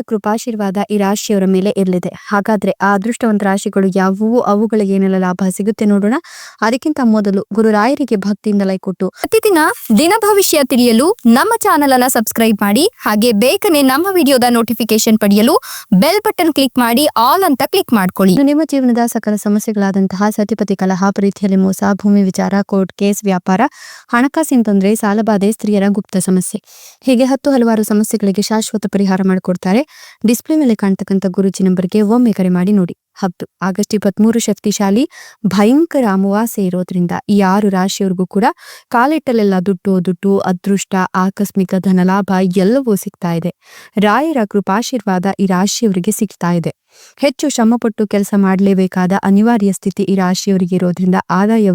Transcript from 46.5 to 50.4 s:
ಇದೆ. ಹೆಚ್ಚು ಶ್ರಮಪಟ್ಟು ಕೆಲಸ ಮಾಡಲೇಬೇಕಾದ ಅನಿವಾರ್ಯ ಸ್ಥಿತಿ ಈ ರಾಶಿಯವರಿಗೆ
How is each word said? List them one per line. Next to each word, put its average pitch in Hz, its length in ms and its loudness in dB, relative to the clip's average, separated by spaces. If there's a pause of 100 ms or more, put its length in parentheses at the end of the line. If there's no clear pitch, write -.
ಇದೆ. 160 120 -6 (500)
ಹೆಚ್ಚು 294 320 -2
ಶ್ರಮಪಟ್ಟು 226 480 0 (100)
ಕೆಲಸ 202 220 -2 (100)
ಮಾಡಲೇಬೇಕಾದ 190 680 0 (180)
ಅನಿವಾರ್ಯ 208 480 2
ಸ್ಥಿತಿ 196 240 -4 (100)
ಈ - 20 2 (100)
ರಾಶಿಯವರಿಗೆ 185 560 -2